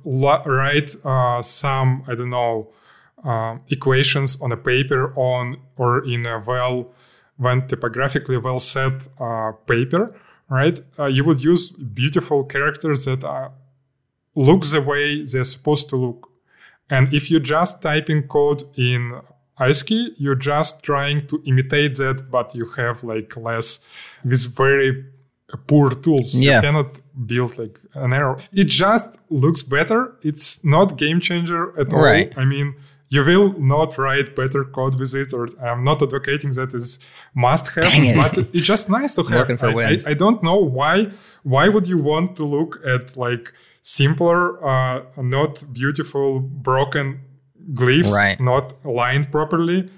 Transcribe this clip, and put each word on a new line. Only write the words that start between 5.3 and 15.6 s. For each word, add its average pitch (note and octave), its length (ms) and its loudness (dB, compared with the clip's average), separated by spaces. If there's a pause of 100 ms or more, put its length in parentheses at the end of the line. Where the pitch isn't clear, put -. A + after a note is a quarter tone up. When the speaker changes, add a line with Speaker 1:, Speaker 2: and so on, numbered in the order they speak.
Speaker 1:
or B2 260 0
in A#2+ 220 -4
a A2+ 200 -6
well, B2+ 460 -4 (460)
when B2+ 300 0
typographically C3 680 -2
well B2+ 220 -4
set, C3+ 480 -2 (120)
uh, A2+ 320 -6 (160)
paper, C3+ 460 0 (360)
right? C#3 320 0 (180)
Uh, C#3+ 60 -2
you C3+ 180 0
would C#3+ 200 2
use F3 260 2
beautiful C#3 720 -2
characters C#3+ 600 -2
that, C3 180 -4
uh, C3+ 260 -8 (840)
look D#3 300 6
the D3 160 0
way D3 420 -2
they're B2+ 200 -4
supposed - 460 -2